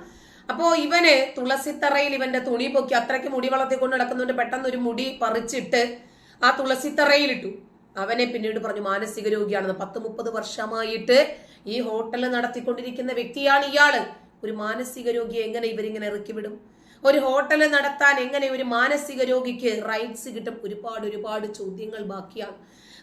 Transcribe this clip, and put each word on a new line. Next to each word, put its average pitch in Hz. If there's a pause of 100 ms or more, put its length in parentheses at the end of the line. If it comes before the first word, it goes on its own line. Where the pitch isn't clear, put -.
(500)
അപ്പോ 330
ഇവന് 294
തുളസിത്തറയിൽ 285
ഇവന്റെ 254
തുണി 247
പൊക്കി, 269
അത്രയ്ക്ക് 247
മുടി 262
വളർത്തിക്കൊണ്ട് 262
നടക്കുന്നവന്റെ 254
പെട്ടെന്ന് 254
ഒരു 254
മുടി 240
പറിച്ചിട്ട് 233 (460)
ആ 262
തുളസിത്തറയിലിട്ടു. 277 (440)
അവനെ 226
പിന്നീട് 220
പറഞ്ഞു 208
മാനസിക 208
രോഗിയാണെന്ന്. 202
പത്ത് 190
മുപ്പത് 226
വർഷമായിട്ട് 226 (300)
ഈ 226
ഹോട്ടൽ 226
നടത്തിക്കൊണ്ടിരിക്കുന്ന 247
വ്യക്തിയാണ് 277
ഇയാള്. 277 (380)
ഒരു 214
മാനസിക 233
രോഗിയെ 226
എങ്ങനെ 226
ഇവരിങ്ങനെ 214
ഇറക്കി 202
വിടും? 214 (440)
ഒരു 277
ഹോട്ടൽ 285
നടത്താൻ 277
എങ്ങനെ 269
ഒരു 262
മാനസിക 262
രോഗിക്ക് 247
റൈറ്റ്സ് 220
കിട്ടും? 226
ഒരുപാട്, 214
ഒരുപാട് 214
ചോദ്യങ്ങൾ 214
ബാക്കിയാണ്. 196 (480)